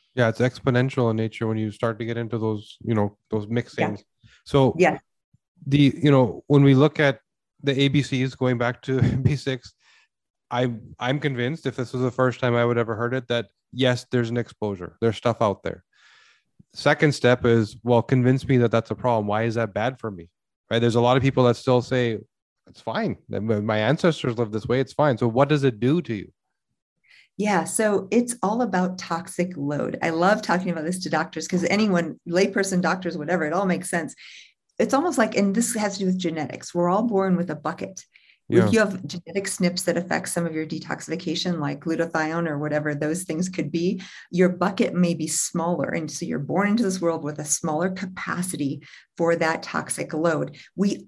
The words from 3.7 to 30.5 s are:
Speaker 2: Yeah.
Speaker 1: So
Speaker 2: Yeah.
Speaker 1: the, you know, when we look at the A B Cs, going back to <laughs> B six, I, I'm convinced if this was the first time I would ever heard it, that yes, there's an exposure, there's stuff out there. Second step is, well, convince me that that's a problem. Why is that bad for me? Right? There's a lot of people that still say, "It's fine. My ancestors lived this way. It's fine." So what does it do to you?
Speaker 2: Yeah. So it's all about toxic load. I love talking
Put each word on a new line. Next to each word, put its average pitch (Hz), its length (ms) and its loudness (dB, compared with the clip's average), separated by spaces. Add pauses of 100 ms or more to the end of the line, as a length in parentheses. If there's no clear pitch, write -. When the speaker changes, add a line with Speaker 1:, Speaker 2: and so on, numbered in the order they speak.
Speaker 2:
Yeah. - 300 -20 (140)
Speaker 1:
So 135 360 2
Speaker 2:
Yeah. 170 180 4 (720)
Speaker 1:
the, 139 340 6
you 147 80 6
know, 131 380 4
when 143 160 6
we 139 100 8
look 147 280 4
at 139 180 2 (420)
the 139 180 0
A 139 100 4
B 139 120 2
Cs, 131 320 -2
going 127 240 0
back 120 260 -2
to 131 180 0
<laughs> 127 220 0
B 147 120 2
six, - 380 -6 (760)
I, 123 240 0 (260)
I'm 127 200 -2
convinced 139 460 -4
if 127 100 -4
this 123 180 -8
was 127 80 -4
the 127 100 0
first 127 280 0
time 120 160 2
I 120 100 4
would 120 120 2
ever 113 180 -2
heard 120 180 -4
it, 131 140 -6
that 117 200 -4 (240)
yes, 123 380 0
there's 120 200 0
an 120 80 -2
exposure, 101 640 -6
there's 113 180 2
stuff - 240 0
out 104 220 0
there. 90 200 -8 (880)
Second 147 400 2
step 123 320 2
is, 117 380 2
well, 117 180 4
convince 127 460 2
me 131 100 4
that 120 140 4
that's 113 180 0
a 110 60 -4
problem. 113 320 0
Why 104 160 0
is 113 120 -2
that 110 180 -4
bad 120 260 -4
for 113 100 -8
me? 85 200 -14 (420)
Right? 117 80 2
There's 117 160 4
a 120 60 4
lot 123 160 6
of 127 60 0
people 135 220 4
that 120 120 6
still 123 240 2
say, 120 380 -2 (480)
"It's - 140 -20
fine. 151 360 -4 (100)
My 107 520 -2
ancestors 131 580 0
lived 110 160 -4
this 110 140 -6
way. 123 120 2
It's 131 140 -4
fine." 143 240 2
So 123 100 2
what 131 220 4
does 147 140 2
it 117 160 2
do 139 240 2
to 120 100 -6
you? 90 180 -8 (1040)
Speaker 2:
Yeah. 196 260 0
So 208 480 0
it's 240 320 2
all 214 180 0
about 185 360 0
toxic 175 580 -6
load. 143 460 -4
I 165 100 0
love 180 300 2
talking 185 300 -2